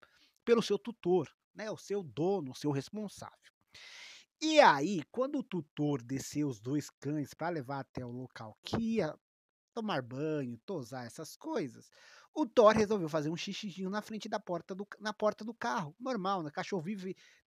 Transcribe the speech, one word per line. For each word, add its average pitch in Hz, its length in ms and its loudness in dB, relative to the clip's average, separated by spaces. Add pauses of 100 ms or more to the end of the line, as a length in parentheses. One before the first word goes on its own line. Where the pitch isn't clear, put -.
(440)
pelo 233 180 6
seu 202 180 0
tutor, 180 500 0 (240)
né, 214 160 -8
o 180 60 -6
seu 202 260 -6
dono, 156 480 -2
o 120 60 -14
seu 147 160 0
responsável. - 840 -8 (880)
E 311 180 8
aí, 165 500 6
quando 277 280 -2
o 247 60 0
tutor 147 580 0
desceu 135 460 -4
os 113 120 -6
dois 131 300 -2
cães 143 420 -6
pra 160 160 -6
levar 139 300 -4
até 127 260 -8
o 120 60 -8
local 120 520 -12
que 226 340 -2
ia 156 200 0 (560)
tomar 202 300 -2
banho, 131 640 -2
tosar, 127 400 -8
essas - 280 -12
coisas, 151 540 -6 (460)
o 302 100 2
Thor 214 300 10
resolveu 208 340 2
fazer 151 220 0
um 170 60 -2
xixizinho 190 520 -6
na 208 140 -4
frente 220 260 -10
da 214 100 -4
porta 180 360 -6
do, 196 120 -8 (120)
na 208 160 -4
porta 214 300 0
do 226 100 -8
carro. 196 440 -2
Normal, 202 440 -2
né? 147 80 -4
Cachorro 185 320 -4
vive 185 340 -6 (320)